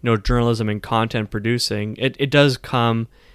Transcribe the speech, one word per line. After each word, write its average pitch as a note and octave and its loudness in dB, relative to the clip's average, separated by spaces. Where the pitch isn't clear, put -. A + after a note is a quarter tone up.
know, A2+ 4
journalism A#2 0
and G#2 -4
content A2+ -2
producing, A2 -2
it, C3 -4
it C3+ -2
does C#3+ 4
come, A#2 0